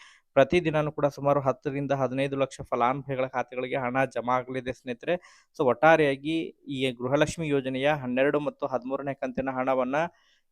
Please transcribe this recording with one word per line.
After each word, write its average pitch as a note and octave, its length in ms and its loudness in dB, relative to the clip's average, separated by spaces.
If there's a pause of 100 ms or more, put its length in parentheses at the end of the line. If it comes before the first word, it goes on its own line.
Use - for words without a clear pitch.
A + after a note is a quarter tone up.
(340)
ಪ್ರತಿದಿನನೂ D3+ 580 4
ಕೂಡ D3 140 0
ಸುಮಾರು C#3 340 0
ಹತ್ತರಿಂದ C3+ 520 -2
ಹದಿನೈದು C3+ 440 -2
ಲಕ್ಷ C3+ 260 -4
ಫಲಾನುಭವಿಗಳ C3 680 -2
ಖಾತೆಗಳಿಗೆ B2+ 480 -6
ಹಣ C3 300 0
ಜಮಾ B2 280 -2
ಆಗಲಿದೆ B2+ 400 -4
ಸ್ನೇಹಿತರೆ. C3 400 -6 (440)
So D#3+ 60 0
ಒಟ್ಟಾರೆಯಾಗಿ D3+ 760 4 (280)
ಈ C3 240 -2
ಗೃಹಲಕ್ಷ್ಮಿ C#3+ 560 -2
ಯೋಜನೆಯ C3+ 440 0
ಹನ್ನೆರಡು C#3 480 0
ಮತ್ತು C#3+ 260 -4
ಹದಿಮೂರನೇ C3+ 480 -4
ಕಂತಿನ C3 360 -6
ಹಣವನ್ನ C3 460 -2 (560)